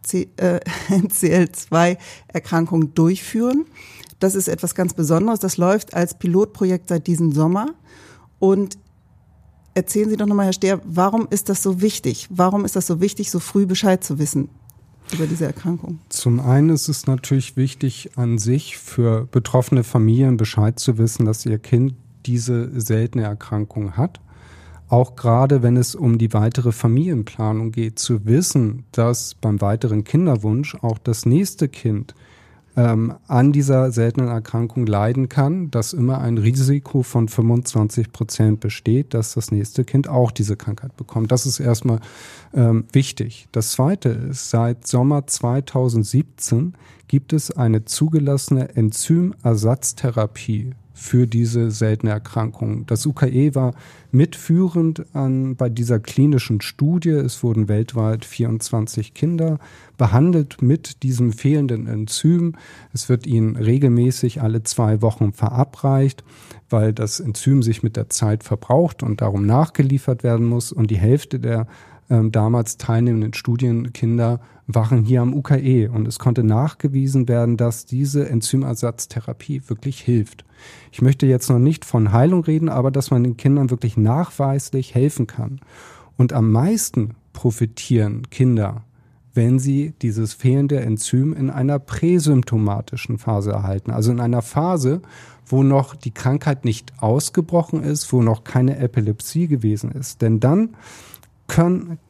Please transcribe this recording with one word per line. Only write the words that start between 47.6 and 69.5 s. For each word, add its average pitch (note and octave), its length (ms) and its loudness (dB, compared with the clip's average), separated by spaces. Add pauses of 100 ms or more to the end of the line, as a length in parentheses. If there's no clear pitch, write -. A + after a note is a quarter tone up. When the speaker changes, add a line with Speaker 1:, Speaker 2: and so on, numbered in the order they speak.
Speaker 2:
zugelassene C#3+ 880 0
Enzymersatztherapie A#2 2000 -2 (240)
für B2 280 2
diese A#2 420 0
seltene A2 420 0
Erkrankung. A2 760 -4
Das - 180 -2
U D3 80 -2
K C3 140 2
E C3+ 260 2
war B2+ 220 0 (360)
mitführend E3 1040 2
an, C3 420 -2
bei B2 140 -2
dieser A#2 300 0
klinischen C3 600 2
Studie. E3 520 0
Es C#3 320 -2
wurden A2 240 2
weltweit A2 580 -2
vierundzwanzig A2+ 880 -4
Kinder D#3+ 460 -2 (400)
behandelt C#3 640 2
mit C#3+ 400 0
diesem B2 300 0
fehlenden C3 520 0
Enzym. D#3 680 0 (380)
Es - 160 -8
wird B2 180 0
ihnen A2+ 300 2
regelmäßig B2 840 2
alle A2+ 220 0
zwei A2 400 0
Wochen G#2+ 300 0
verabreicht, C3+ 920 0 (440)
weil A2 260 2
das A2 260 -6
Enzym C3+ 420 0
sich A2 220 -2
mit A2 120 -2
der G#2+ 140 -6
Zeit A2 340 0
verbraucht C#3+ 600 0
und G#2+ 180 -4
darum G2+ 240 0
nachgeliefert C3+ 800 0